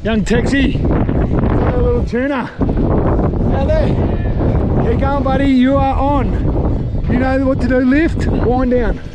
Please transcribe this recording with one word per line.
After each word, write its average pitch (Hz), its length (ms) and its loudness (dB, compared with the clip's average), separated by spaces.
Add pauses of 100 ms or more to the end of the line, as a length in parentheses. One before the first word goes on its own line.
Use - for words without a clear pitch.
Young 214 220 0
Texie, 247 520 0 (960)
a - 40 0
little 480 280 0
tuna. 262 440 -2 (1040)
Out - 140 0
there. 214 200 2 (1000)
Keep 240 120 0
going, 277 220 0
buddy. 269 240 0
You 262 280 4
are 269 180 2
on. 269 380 0 (800)
You 233 80 2
know 262 260 0
what 262 140 0
to 254 80 -2
do. 254 120 2
Lift, 277 480 0
wind 247 440 0
down. 233 260 0 (180)